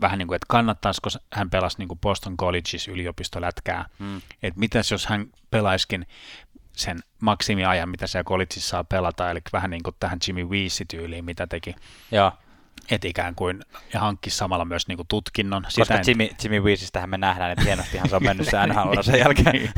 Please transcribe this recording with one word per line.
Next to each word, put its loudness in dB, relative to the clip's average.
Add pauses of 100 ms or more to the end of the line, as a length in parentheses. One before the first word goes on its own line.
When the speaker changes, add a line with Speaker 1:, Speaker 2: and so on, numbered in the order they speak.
Speaker 1:
vähän 2
niin -4
kuin, -2
että -6
kannattaisiko 2
s-, -6 (140)
hän -2
pelasi 0
niin -8
kuin -10
Boston -2
Collegeissa -2
yliopistolätkää. -6 (140)
Speaker 2:
Mm. -10 (220)
Speaker 1:
Et -4
mitäs 0
jos -2
hän -2 (260)
pelaisikin 0 (640)
sen -6 (220)
maksimiajan, 2
mitä -6
siellä -2
collegeissa -2
saa -2
pelata, -2
eli -6 (140)
vähän 0
niin -8
kuin -8
tähän -4
Jimmy -4
Vesey-tyyliin, -4
mitä -6
teki. -8 (360)
Speaker 2:
Joo. 6 (600)
Speaker 1:
Et 0
ikään -4
kuin, -2 (320)
ja -2
hankkisi -2
samalla 0
myös -4
niinku -6
tutkinnon. -2
Sitä 2
Speaker 2:
Koska 4
Speaker 1:
en 2
Speaker 2:
Jimmy, 4 (140)
Jimmy 2
Weesistähän 2
me -2
nähdään, 0
että 2
hienostihan 0
se 2
on 4
mennyt 2
se 2
Speaker 1:
<laughs> 4
Speaker 2:
N 2
H 2
L 2
sen 6
jälkeen. 8
Speaker 1:
Niin, 0